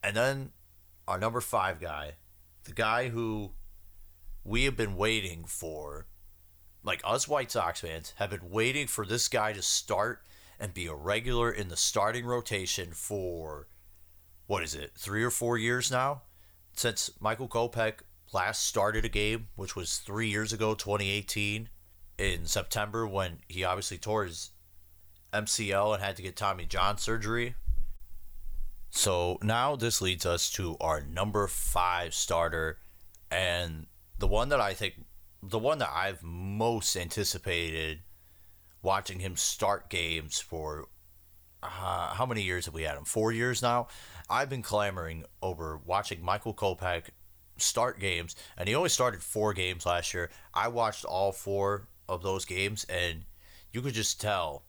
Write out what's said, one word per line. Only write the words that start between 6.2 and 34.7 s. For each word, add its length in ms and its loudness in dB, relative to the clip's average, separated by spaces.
like, 200 0
us 240 2
White 240 0
Sox 280 2
fans 380 -8
have 120 0
been 220 -6
waiting 340 2
for 200 -2
this 220 0
guy 260 2
to 100 -6
start 600 0
and 160 -6
be 100 -4
a 80 -4
regular 580 2
in 180 -2
the 80 -4
starting 480 2
rotation 680 -2
for, 760 -6
what 140 2
is 140 -4
it, 200 -8
three 280 -2
or 80 2
four 260 2
years 320 2
now? 320 0
Since 460 0
Michael 300 0
Kopech 520 2
last 320 2
started 400 4
a 60 2
game, 460 2
which 200 -6
was 220 -4
three 320 0
years 240 0
ago, 220 2
twenty 340 2
eighteen, 600 -2
in 280 2
September 640 0
when 400 -2
he 160 -4
obviously 340 0
tore 280 0
his 260 -10
M 140 0
C 240 2
L 220 6
and 100 0
had 140 -2
to 40 -12
get 140 -8
Tommy 300 0
John 340 2
surgery. 560 0
So 500 2
now 340 2
this 240 2
leads 260 2
us 260 2
to 280 -2
our 220 2
number 460 2
five 640 2
starter, 640 2
and 560 0
the 80 4
one 220 4
that 120 4
I 120 2